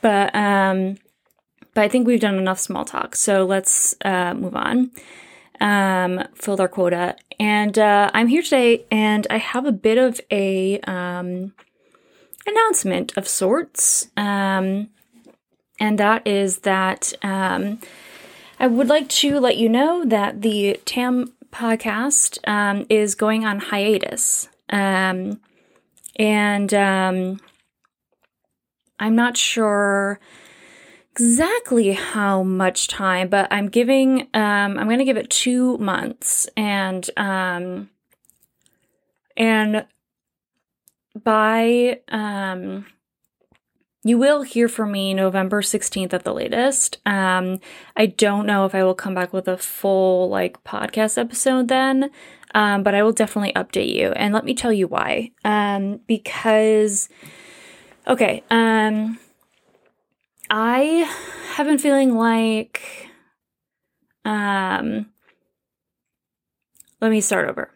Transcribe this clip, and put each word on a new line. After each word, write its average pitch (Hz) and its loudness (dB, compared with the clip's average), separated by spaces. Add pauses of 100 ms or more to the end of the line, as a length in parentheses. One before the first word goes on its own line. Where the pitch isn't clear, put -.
But, 202 2
um, 196 2 (760)
but 214 2
I 208 2
think 247 2
we've 240 4
done 202 0
enough 190 -2
small - -6
talk. - -8
So 196 2
let's, - 0 (100)
uh, 180 0
move 185 -6
on. 254 0 (720)
Um, 190 0
filled 196 -4
our 185 2
quota. 180 -2 (220)
And, 208 0
uh, 202 6
I'm 233 4
here 294 4
today, 240 4
and 214 2
I 220 0
have 247 -4
a 294 2
bit 220 2
of 254 2 (100)
a, 196 0
um, 180 -6 (960)
announcement 392 0
of 196 -6
sorts. - 0
Um, 196 -2 (880)
and 214 0
that 214 2
is 196 0
that, 190 -2 (100)
um, 190 -2 (800)
I 254 2
would 233 2
like 285 2
to 285 0
let 247 2
you 226 2
know 311 2
that 208 0
the 208 0
TAM 247 -2 (200)
podcast, 226 -2
um, 202 0
is 214 2
going 220 0
on 202 -2
hiatus. - -2 (200)
Um, 190 -2 (760)
and, 208 2
um, 190 0 (1600)
I'm 220 2
not 240 2
sure 202 0 (920)
exactly 240 2
how 196 -2
much 185 0
time, 185 -2
but 196 2
I'm 208 -2
giving, 262 2 (100)
um, 202 0
I'm 214 -2
gonna 247 2
give 262 2
it - -6
two 247 0
months, - -4
and, 196 -2
um, 185 -4 (1500)
and 214 0 (1400)
by, 226 2
um, 196 -8 (1160)
you 233 4
will 285 4
hear 233 0
from 214 -4
me 196 -4
November 190 0
sixteenth - -4
at 180 -4
the - -4
latest. - -2
Um, 185 0 (380)
I 220 4
don't 208 0
know 196 2
if 190 -4
I 190 2
will 185 4
come 190 -6
back 180 -4
with 190 -4
a 185 -2
full, 185 2
like, 180 -4
podcast 214 -4
episode 254 0
then, 262 2 (440)
um, 202 2
but 196 2
I 202 4
will 220 4
definitely 214 -2
update - -2
you. - 0
And 208 0
let 220 0
me 254 -4
tell 240 -2
you 196 0
why. - -2 (120)
Um, 202 -2
because, 214 2 (960)
okay, - 0
um, 220 2 (1400)
I 277 0 (460)
have 294 -2
been 294 2
feeling 269 2
like, 226 -2 (1200)
um, 202 -2 (1900)
let 220 2
me 214 2
start 185 0
over. - -8